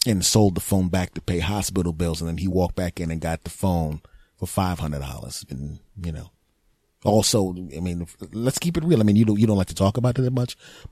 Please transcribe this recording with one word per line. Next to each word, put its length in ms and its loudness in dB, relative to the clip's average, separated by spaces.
and 200 2
sold 300 4
the 60 -2
phone 260 2
back 260 -2
to 80 -8
pay 180 -2
hospital 520 -2
bills. 300 -2
And 80 -4
then 80 -4
he 100 -2
walked 280 0
back 240 -4
in 120 -4
and 80 -4
got 240 -4
the 60 -10
phone 520 -2
for 80 -6
five 340 -2
hundred 220 -4
dollars. 480 -12
And, 300 -10
you 120 -6
know, 180 -12
also, 500 2
I 60 -6
mean, 220 -4
if, 120 -14
let's 280 -2
keep 180 -2
it 80 -2
real. 160 4
I 20 4
mean, 140 6
you 80 8
don't, 140 2
you 80 6
don't 100 4
like 100 2
to 80 -12
talk 220 2
about 200 2
it 40 0
that 100 0
much, 240 -4